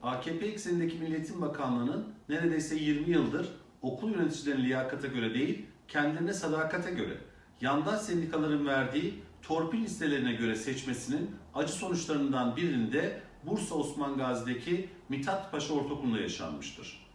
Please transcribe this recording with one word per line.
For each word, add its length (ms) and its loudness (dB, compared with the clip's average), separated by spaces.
A 180 -2
K 180 -4
P 80 -2
eksenindeki 520 0
Milli 160 -2
Eğitim 260 -4
Bakanlığı'nın 640 0
neredeyse 480 2
yirmi 340 2
yıldır 380 4
okul 280 -2
yöneticilerinin 540 2
liyakata 420 0
göre 280 0
değil, 320 0
kendilerine 440 2
sadakate 580 0
göre 280 -2
yandaş 400 2
sendikaların 680 2
verdiği 480 2
torpil 420 2
listelerine 480 2
göre 240 2
seçmesinin 720 -2
acı 180 0
sonuçlarından 840 0
birinin 360 2
de 280 0
Bursa 280 -2
Osman 440 0
Gazi'deki 680 0
Mithat 440 -2
Paşa 220 0
Ortaokulu'nda 460 0
yaşanmıştır. 960 -8